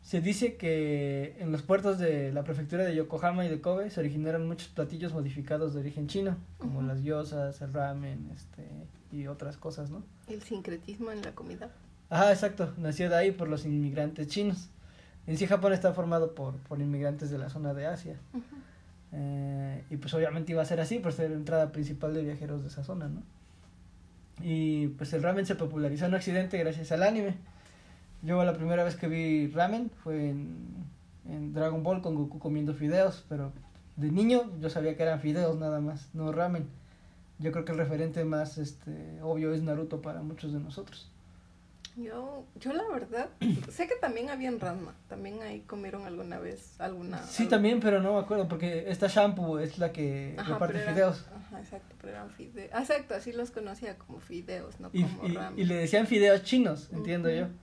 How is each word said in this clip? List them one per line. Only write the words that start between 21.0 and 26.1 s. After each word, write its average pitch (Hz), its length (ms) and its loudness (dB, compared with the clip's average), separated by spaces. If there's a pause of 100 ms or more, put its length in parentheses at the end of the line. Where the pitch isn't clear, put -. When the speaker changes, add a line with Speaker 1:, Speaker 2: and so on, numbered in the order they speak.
Speaker 1:
ser 160 180 0
entrada 156 400 2
principal 151 420 -2
de 156 100 0
viajeros 147 380 -4
de 135 60 -6
esa 139 160 -8
zona, 165 240 -6
¿no? 151 160 -6 (1160)
Y 156 480 2
pues 139 240 -6
el 147 80 2
ramen 185 240 2
se 190 100 0
popularizó 151 500 0
en 180 80 4